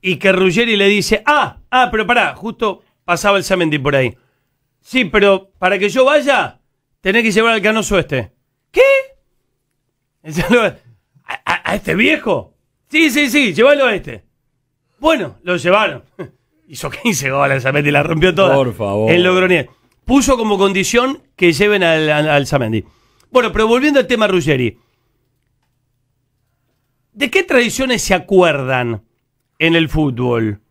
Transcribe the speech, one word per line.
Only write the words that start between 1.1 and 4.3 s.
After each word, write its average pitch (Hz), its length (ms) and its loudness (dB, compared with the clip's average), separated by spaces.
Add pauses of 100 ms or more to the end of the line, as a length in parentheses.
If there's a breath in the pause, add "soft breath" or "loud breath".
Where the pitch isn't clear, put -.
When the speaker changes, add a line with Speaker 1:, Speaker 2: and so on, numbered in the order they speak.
Speaker 1:
"Ah, 285 320 0 (140)
ah, 254 180 2
pero 220 160 -2
pará, 208 300 0
justo 208 480 -8 (200)
pasaba 196 360 0
el 185 40 -4
Zamendi 165 360 -2
por 139 160 -2
ahí. 131 200 0 (640)